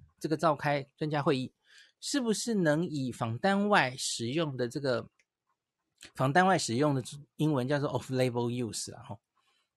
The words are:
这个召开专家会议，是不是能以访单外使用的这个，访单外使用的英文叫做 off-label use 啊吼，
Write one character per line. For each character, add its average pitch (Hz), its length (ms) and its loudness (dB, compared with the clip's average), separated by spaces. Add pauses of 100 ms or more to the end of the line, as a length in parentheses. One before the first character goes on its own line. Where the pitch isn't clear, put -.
(200)
这 - 80 -4
个 156 80 2
召 156 180 2
开 143 400 0
专 156 140 -6
家 147 140 0
会 139 160 4
议， 131 160 -6 (460)
是 - 200 -2
不 226 140 2
是 226 200 -2
能 165 300 4
以 135 260 -4
访 113 280 -4
单 196 280 2
外 151 300 4
使 - 300 -4
用 143 320 -2
的 123 100 0
这 117 100 -8
个， 127 300 -2 (1080)
访 135 160 0
单 175 140 4
外 185 140 4
使 113 160 -2
用 143 200 2
的 131 80 -2 (340)
英 151 140 2
文 127 160 2
叫 147 120 0
做 139 100 -2
off-label 123 600 0
use 120 440 -6
啊 - 100 -16
吼， - 160 -14 (560)